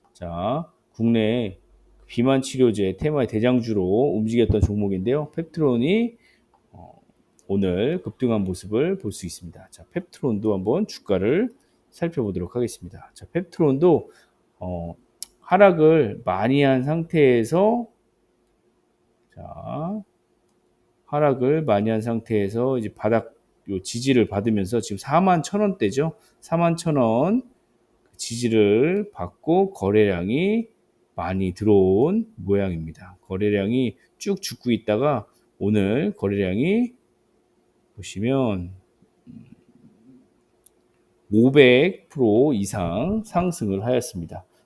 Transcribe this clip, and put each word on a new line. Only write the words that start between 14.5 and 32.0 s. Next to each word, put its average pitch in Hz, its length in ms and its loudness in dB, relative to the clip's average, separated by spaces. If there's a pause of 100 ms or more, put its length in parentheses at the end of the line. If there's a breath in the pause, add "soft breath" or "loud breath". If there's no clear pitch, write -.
어, 85 360 -8 (440)
하락을 160 840 4
많이 110 360 0
한 131 220 4
상태에서, 165 1040 2 (1500)
자, 160 680 -10 (1040)
하락을 147 580 0
많이 110 260 0
한 110 120 0
상태에서 113 760 -2
이제 107 160 -6
바닥 110 400 -2 (340)
요 95 140 -4
지지를 120 460 0
받으면서 101 520 -2
지금 101 200 -8
사만 175 420 2
천 202 200 -4
원대죠. 160 520 -2 (280 soft breath)
사만 170 360 -2
천 160 200 -2
원 156 440 2 (760)
지지를 117 960 2
받고 180 600 -2
거래량이 107 960 0 (480)
많이 92 380 -4
들어온 107 800 2